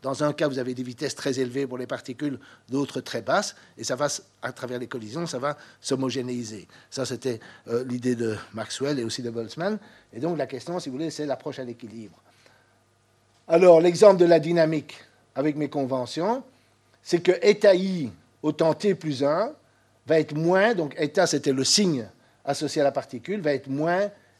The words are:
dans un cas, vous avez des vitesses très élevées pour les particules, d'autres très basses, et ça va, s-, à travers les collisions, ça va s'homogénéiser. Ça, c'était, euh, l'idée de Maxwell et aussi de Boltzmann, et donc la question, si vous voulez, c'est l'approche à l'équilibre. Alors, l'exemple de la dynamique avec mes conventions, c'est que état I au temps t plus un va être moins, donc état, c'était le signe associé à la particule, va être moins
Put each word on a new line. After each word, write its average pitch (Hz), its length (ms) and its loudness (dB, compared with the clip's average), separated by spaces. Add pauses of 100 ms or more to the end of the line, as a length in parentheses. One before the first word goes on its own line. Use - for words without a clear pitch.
dans 135 220 -4
un 147 100 0
cas, 151 140 -2
vous 135 120 -4
avez 127 140 -6
des 123 100 -8
vitesses 127 320 -8
très 131 240 -4
élevées 131 280 -2
pour 123 100 -10
les 123 100 -8
particules, 127 520 -8 (300)
d'autres 135 320 -4
très 117 200 -8
basses, 165 340 -2 (220)
et - 60 -14
ça 127 120 -4
va, 139 100 -2
s-, - 180 -6 (180)
à 123 100 -8
travers 123 280 -8
les 185 80 -10
collisions, 123 380 -10
ça 139 140 -8
va 143 180 -4 (240)
s'homogénéiser. 123 840 -4 (220)
Ça, 135 160 -6
c'était, 120 340 -6 (280)
euh, 117 160 -2
l'idée 123 320 -2
de 113 220 -2 (160)
Maxwell 131 460 -6
et 117 40 -4
aussi 113 180 -6
de 120 80 -6
Boltzmann, 135 480 -6 (360)
et 113 60 -12
donc 165 180 -4
la 139 100 -2
question, 170 320 -8
si 143 100 -10
vous 127 60 -10
voulez, 160 140 -6
c'est 151 160 -8
l'approche 139 340 -8
à 135 40 -8
l'équilibre. 113 540 -16 (1300)
Alors, 170 340 10
l'exemple 180 360 8
de 175 80 8
la 170 140 8
dynamique 160 560 0 (400)
avec 143 200 -2
mes 147 140 -4
conventions, 147 760 -4 (600)
c'est 175 180 0
que 180 100 2 (100)
état 208 340 6
I 180 340 -2 (320)
au 151 100 0
temps 160 220 2
t 196 220 0
plus 143 280 -4
un 175 280 0 (540)
va 156 140 4
être 151 160 -4
moins, 185 400 4
donc 160 220 -4
état, 165 300 2
c'était 147 260 0
le 131 100 0
signe 143 440 2 (380)
associé 143 360 -2
à - 20 4
la 135 80 4
particule, 135 500 -6
va 151 120 0
être 135 140 -6
moins 170 420 0 (300)